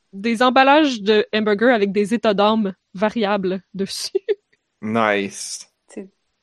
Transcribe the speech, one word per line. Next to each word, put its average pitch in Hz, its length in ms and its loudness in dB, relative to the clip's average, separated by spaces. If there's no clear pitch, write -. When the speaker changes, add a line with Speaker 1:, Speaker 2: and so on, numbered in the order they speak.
Speaker 1:
des 214 300 -2
emballages 269 600 4
de 214 320 2
hamburgers 214 380 2
avec 202 200 0
des 208 220 0
états 220 200 0
d'âme 202 400 0
variables 196 680 -2
dessus. - 400 -8
<laughs> - 680 -8
Speaker 2:
Nice. 104 840 -2
Speaker 3:
T'es, 196 200 -18